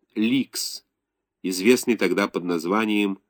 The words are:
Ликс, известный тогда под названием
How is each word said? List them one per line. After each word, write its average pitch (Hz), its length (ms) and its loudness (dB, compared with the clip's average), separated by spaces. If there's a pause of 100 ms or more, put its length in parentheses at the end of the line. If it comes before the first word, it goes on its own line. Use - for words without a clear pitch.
(140)
Ликс, - 720 -2 (580)
известный 101 540 2
тогда 95 320 0
под 87 160 -6
названием 98 840 0